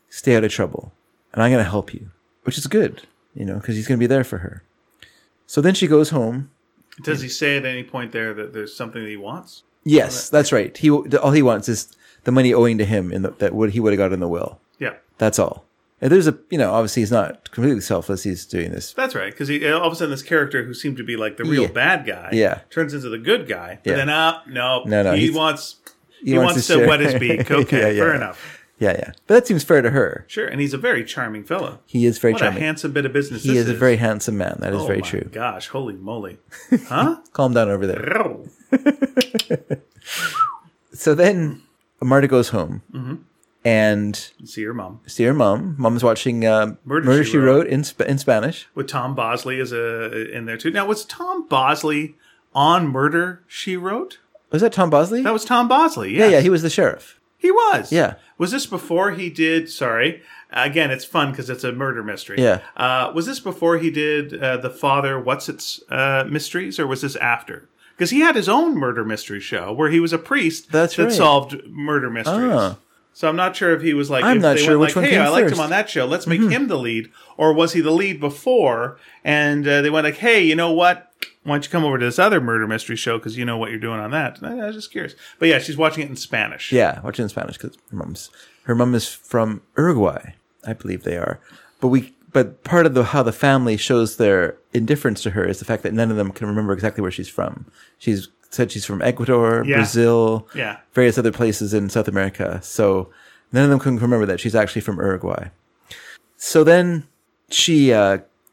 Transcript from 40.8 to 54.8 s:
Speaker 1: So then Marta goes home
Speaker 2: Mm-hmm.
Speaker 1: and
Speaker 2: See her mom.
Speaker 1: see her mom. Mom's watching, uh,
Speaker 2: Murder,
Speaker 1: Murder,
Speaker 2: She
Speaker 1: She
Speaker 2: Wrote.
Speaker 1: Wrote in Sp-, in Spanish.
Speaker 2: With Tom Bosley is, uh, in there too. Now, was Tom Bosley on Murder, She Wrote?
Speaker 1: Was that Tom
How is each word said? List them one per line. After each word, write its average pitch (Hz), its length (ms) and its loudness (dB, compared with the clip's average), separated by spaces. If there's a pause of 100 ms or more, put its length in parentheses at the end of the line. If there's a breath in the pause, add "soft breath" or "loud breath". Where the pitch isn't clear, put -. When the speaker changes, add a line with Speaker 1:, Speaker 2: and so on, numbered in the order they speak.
Speaker 1:
So 151 220 2
then 175 460 2 (400)
Marta 139 260 4
goes 123 220 4
home 92 320 -4 (120)
Speaker 2:
Mm-hmm. 131 220 -10 (480)
Speaker 1:
and 107 520 2 (280)
Speaker 2:
See - 200 -12
her 113 100 -8
mom. 95 340 -12
Speaker 1:
see - 160 -2
her 127 100 4
mom. 139 440 2
Mom's 120 260 0
watching, 117 420 2
uh, 110 300 2 (100)
Speaker 2:
Murder, 147 200 -2
Speaker 1:
Murder, 139 180 6
Speaker 2:
She - 80 -4
Speaker 1:
She 160 60 4
Speaker 2:
Wrote. 135 80 4
Speaker 1:
Wrote 139 220 4
in 139 180 0
Sp-, - 220 -6
in 139 100 0
Spanish. 131 580 -2
Speaker 2:
With 139 120 -8
Tom 131 280 -6
Bosley 123 440 -4
is, 120 120 -6
uh, 113 640 -6
in 117 120 -10
there 113 120 -8
too. 165 140 -4
Now, 196 140 -2
was 208 200 -4
Tom 359 420 -10
Bosley 151 680 0 (380 soft breath)
on 160 340 2
Murder, 160 600 -2
She - 300 -8
Wrote? 208 400 -6 (340)
Speaker 1:
Was 156 100 0
that 233 120 2
Tom 180 160 2